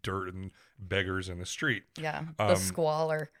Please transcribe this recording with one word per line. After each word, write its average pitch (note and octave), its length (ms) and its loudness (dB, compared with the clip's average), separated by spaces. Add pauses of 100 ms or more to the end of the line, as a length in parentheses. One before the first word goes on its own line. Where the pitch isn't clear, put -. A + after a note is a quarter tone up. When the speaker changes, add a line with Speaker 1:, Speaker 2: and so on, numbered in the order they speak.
Speaker 1:
dirt F#2+ 300 -2
and F#2+ 200 -8 (260)
beggars F#2 500 0
in F2 120 -6
the F2+ 40 -6
street. A#2+ 380 -2 (160)
Speaker 2:
Yeah, D3+ 240 -4 (160)
the G#2 140 6
Speaker 1:
Um, - 40 6
Speaker 2:
squalor. D#3 720 0 (100)